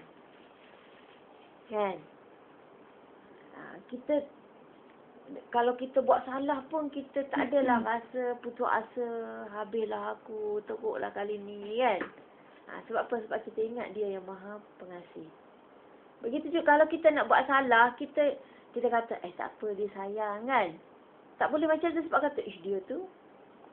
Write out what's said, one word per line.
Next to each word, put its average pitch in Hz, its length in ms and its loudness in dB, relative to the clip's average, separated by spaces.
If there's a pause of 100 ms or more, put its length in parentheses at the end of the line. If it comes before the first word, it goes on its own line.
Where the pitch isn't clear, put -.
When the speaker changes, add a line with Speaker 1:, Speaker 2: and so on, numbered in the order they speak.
(1700)
Speaker 1:
Kan? 208 280 0 (1600)
Ha, 143 60 -16 (280)
kita, 254 280 -2 (1300)
kalau 240 260 2
kita 254 240 -2
buat 247 240 6
salah 269 440 -2
pun, 302 200 -2
kita 277 400 -4
tak 277 220 -2
adalah 254 300 4
Speaker 2:
Hmm. 220 100 -2
Speaker 1:
rasa 233 320 -4 (180)
putus 240 280 -6
asa, 220 400 -2 (440)
"Habislah 208 640 -4
aku, 214 500 -6
teruklah 220 460 -4
kali 208 280 -6
ni," 208 420 -8
kan? 220 240 2 (600)
Ha, - 200 -12
sebab 220 200 -2
apa? 240 160 -2
Sebab 214 220 -6
kita 214 180 -8
ingat 226 320 -6
Dia 208 180 -4
yang 190 140 -8
Maha 190 320 -12 (200)
Pengasih. 175 520 -16 (920)
Begitu 294 320 -4
juga 320 240 6
kalau 311 100 8
kita 320 240 4
nak 269 180 4
buat 262 180 6
salah, 247 500 6
kita, - 380 0 (380)
kita 240 160 0
kata, 226 340 0
"Eh, 180 120 -10
tak - 220 -8
apa, 214 160 -8
dia 202 180 -4
sayang," 208 560 -4
kan? 240 240 2 (680)
Tak - 140 2
boleh 302 160 4
macam 311 240 4
tu 294 120 0
sebab 320 200 2
kata, 294 200 0
"Ish, 185 200 -10
dia 196 220 -2
tu 339 220 -8 (680)